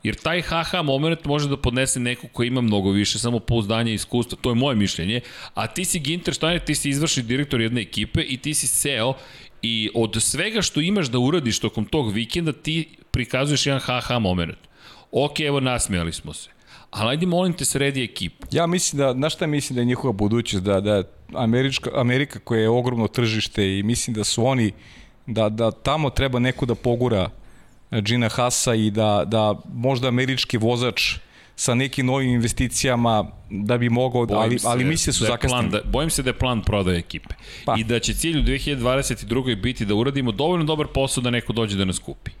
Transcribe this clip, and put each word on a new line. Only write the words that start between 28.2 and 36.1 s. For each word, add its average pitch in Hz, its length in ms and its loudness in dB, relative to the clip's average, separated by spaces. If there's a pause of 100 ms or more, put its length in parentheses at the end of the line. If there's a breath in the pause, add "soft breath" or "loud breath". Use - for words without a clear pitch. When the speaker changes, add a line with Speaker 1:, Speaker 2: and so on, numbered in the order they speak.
Speaker 2:
Haasa 123 460 0
i 107 160 2
da, 104 360 2
da 107 280 2 (120)
možda 127 420 0
američki 127 500 0
vozač 120 560 0 (420 loud breath)
sa - 180 0
nekim 127 320 0
novim 131 240 2
investicijama 117 960 2 (260)
da 104 280 0
bi 120 100 2
mogao, 120 380 2
Speaker 1:
Bojim 107 160 2
Speaker 2:
ali, 117 160 2
Speaker 1:
se 117 100 0
Speaker 2:
ali 123 160 0
mislim 160 240 0
da 143 40 0
su 113 120 0
Speaker 1:
da 110 80 2
je 117 60 -2
plan 135 120 0 (120)
Speaker 2:
zakasnili. 110 80 0 (140)
Speaker 1:
da, 104 60 -4
bojim 143 200 0